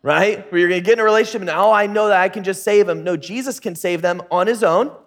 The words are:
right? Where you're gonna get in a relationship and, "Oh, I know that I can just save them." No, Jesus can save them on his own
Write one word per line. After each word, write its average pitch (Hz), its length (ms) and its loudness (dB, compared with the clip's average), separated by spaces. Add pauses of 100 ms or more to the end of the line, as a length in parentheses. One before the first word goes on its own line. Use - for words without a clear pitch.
right? 185 480 0
Where 175 100 0
you're 175 100 4
gonna 180 100 0
get 196 140 2
in 233 60 2
a 220 40 0
relationship 214 380 2
and, 180 80 -6
"Oh, 190 220 2
I 208 160 2
know 214 200 0
that 190 140 4
I 190 80 2
can 196 140 -8
just 190 200 -6
save 208 240 2
them." 160 160 -6
No, 175 140 -4
Jesus 247 420 -8
can 180 160 -8
save 175 260 -4
them 175 200 -2 (100)
on 180 160 0
his 226 160 0
own 202 280 2 (160)